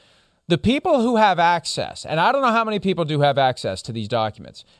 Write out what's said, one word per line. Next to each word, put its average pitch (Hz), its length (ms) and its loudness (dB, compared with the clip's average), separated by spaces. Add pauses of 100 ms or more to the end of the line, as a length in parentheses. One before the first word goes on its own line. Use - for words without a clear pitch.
(480)
the 170 100 2
people 277 440 0
who 233 160 2
have 196 200 4
access, 170 680 -2
and 156 140 -4
I 196 140 4
don't 269 100 0
know 254 80 2
how 226 140 0
many 214 160 -4
people 175 240 -2
do 147 160 -2
have 143 180 2
access 123 440 0
to - 100 -12
these 110 160 -8
documents, 110 560 -6 (160)